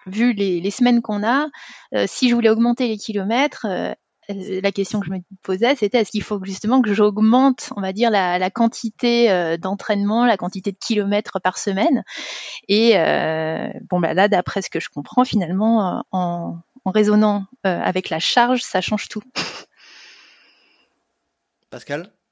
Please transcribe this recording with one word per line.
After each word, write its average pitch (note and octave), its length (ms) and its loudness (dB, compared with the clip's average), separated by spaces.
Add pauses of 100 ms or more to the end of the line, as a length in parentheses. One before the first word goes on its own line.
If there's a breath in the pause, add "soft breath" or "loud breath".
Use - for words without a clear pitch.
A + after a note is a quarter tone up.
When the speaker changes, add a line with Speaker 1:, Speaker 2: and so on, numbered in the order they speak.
Speaker 1:
vu A3 260 0
les, G3 280 0
les G3 100 -2
semaines A#3+ 320 2
qu'on G#3 200 -4
a, C4 260 0 (460 loud breath)
euh, G3+ 120 2
si - 240 0
je A#3+ 40 4
voulais A3+ 140 4
augmenter A#3 400 2
les A3 80 -2
kilomètres, A3 720 -2
euh, F3+ 240 -4 (380)
euh, F#3+ 320 -6
la G3 100 0
question G3+ 280 -4
que F3+ 60 -8
je F#3+ 60 -6
me F#3 60 -6 (240)
posais, G#3+ 340 0
c'était G#3+ 220 0
est-ce A3 120 0
qu'il G#3 120 -4
faut G#3 180 -4
que, F#3 60 -10
justement, A3 360 0
que G#3+ 100 2
j'augmente, A3 840 4
on G3+ 40 -2
va F#3+ 120 -4
dire, A3+ 180 2
la, F3+ 280 2
la F#3 120 0
quantité, A#3 800 2
euh, E3+ 260 2
d'entraînement, G3+ 680 0
la A3 100 4
quantité F#3+ 360 -6
de - 60 -14
kilomètres G3+ 600 -2
par - 180 -2
semaine ? G#3+ 440 2 (640 loud breath)
Et, A3 300 6
euh, D#3+ 680 0 (200)
bon, F3+ 120 0
bah, E3+ 140 0
là, G3 140 4
d'après F#3+ 340 0
ce - 80 -10
que D#3+ 100 -4
je - 80 -10
comprends, D3+ 360 0
finalement, G3 760 0
euh, - 20 -6 (120)
en, F3 440 -4 (280)
en F#3+ 60 -2
raisonnant, G#3 540 2 (220)
euh, F3 140 -2
avec F#3 300 -4
la D#3+ 80 -4
charge, A#3+ 440 2
ça - 180 -4
change - 280 -6
tout. - 140 -10 (2500 soft breath)
Speaker 2:
Pascal, D3 400 -10 (220)